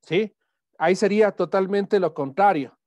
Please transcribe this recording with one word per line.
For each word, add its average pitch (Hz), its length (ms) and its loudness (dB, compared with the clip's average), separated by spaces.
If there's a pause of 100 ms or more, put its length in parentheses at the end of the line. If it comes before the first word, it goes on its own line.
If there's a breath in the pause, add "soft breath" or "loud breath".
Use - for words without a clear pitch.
¿sí? 202 320 -4 (440)
Ahí 175 180 2
sería 208 360 2
totalmente 196 680 -2
lo 165 140 -2
contrario. 143 720 -2